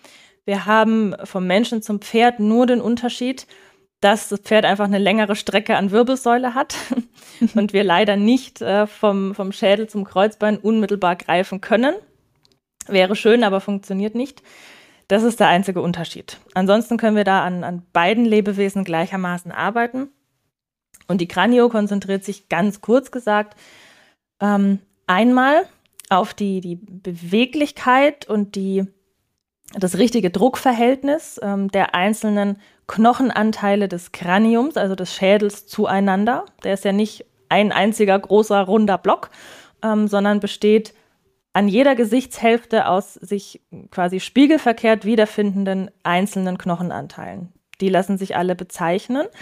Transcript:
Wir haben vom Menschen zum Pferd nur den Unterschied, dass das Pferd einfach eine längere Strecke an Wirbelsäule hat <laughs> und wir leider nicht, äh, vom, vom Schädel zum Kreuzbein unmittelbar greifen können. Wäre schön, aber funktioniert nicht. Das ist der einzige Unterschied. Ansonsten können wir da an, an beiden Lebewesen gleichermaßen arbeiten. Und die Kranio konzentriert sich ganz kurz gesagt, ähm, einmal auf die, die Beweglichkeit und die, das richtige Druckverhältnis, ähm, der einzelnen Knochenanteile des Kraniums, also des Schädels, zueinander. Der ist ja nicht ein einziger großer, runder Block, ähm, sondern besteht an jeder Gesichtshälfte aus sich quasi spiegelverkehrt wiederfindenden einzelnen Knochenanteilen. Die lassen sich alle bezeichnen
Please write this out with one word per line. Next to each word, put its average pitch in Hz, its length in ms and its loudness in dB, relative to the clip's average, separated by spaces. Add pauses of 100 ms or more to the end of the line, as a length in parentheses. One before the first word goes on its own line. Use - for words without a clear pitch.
(460)
Wir 196 200 -4
haben 220 580 2
vom 185 240 -6
Menschen 220 340 0
zum 208 200 -6
Pferd 240 380 2
nur 226 280 2
den 247 140 2
Unterschied, 240 640 -4 (520)
dass 202 300 2
das 202 120 -6
Pferd 214 240 2
einfach 196 200 2
eine 202 140 0
längere 202 360 2
Strecke 208 400 -2
an 185 160 0
Wirbelsäule 247 600 0
hat 277 220 -4 (400)
<laughs> - 400 -4
und 202 180 0
wir 196 100 2
leider 196 320 2
nicht, 220 460 0
äh, 202 260 0
vom, 196 480 -2
vom 196 160 -8
Schädel 208 360 0
zum 208 160 -6
Kreuzbein 214 540 0
unmittelbar 196 580 0
greifen 180 460 -2
können. 254 340 0 (920)
Wäre 190 280 2
schön, 226 280 2
aber 190 180 0
funktioniert 202 540 -6
nicht. 269 280 -8 (640)
Das 208 160 2
ist 233 160 0
der 196 80 4
einzige 180 340 0
Unterschied. 170 560 -6 (160)
Ansonsten 208 440 0
können 220 180 0
wir 208 80 2
da 196 200 0
an, 180 200 -4
an 175 200 -8 (100)
beiden 214 320 2
Lebewesen 202 580 0
gleichermaßen 175 680 -4
arbeiten. 233 580 -4 (1000)
Und 180 140 0
die 170 60 -4
Kranio 240 420 4
konzentriert 196 540 -2
sich - 260 -12
ganz 196 320 -2
kurz 262 300 0
gesagt, 214 440 -2 (840)
ähm, 202 400 2 (280)
einmal 254 600 2 (420)
auf 196 240 0
die, 196 280 -4
die 175 140 -8
Beweglichkeit 233 1500 -2
und 208 280 -4
die, 190 300 -2 (880)
das 180 240 -4
richtige 214 340 2
Druckverhältnis, 262 1120 0
ähm, 196 260 -4
der 196 240 -2
einzelnen 202 640 -2 (280)
Knochenanteile 214 1000 0
des 175 240 -10
Kraniums, 226 640 0
also 190 180 -2
des 185 180 -10
Schädels, 202 540 0
zueinander. 202 800 0 (180)
Der 190 100 -2
ist 196 120 -4
ja 202 60 0
nicht 208 340 -2 (240)
ein 196 220 2
einziger 202 460 2
großer, 202 440 2
runder 196 360 2
Block, - 320 -2 (540)
ähm, 214 240 0
sondern 202 320 0
besteht 214 540 0 (600)
an 202 160 2
jeder 269 260 4
Gesichtshälfte 233 920 0
aus 196 260 -2
sich - 480 -10 (280)
quasi 180 300 -4
spiegelverkehrt 233 840 2
wiederfindenden 196 840 -2 (140)
einzelnen 185 540 -2
Knochenanteilen. 170 960 -8 (260)
Die 196 80 0
lassen 190 300 2
sich 190 180 -6
alle 180 200 -2
bezeichnen 185 720 -4 (160)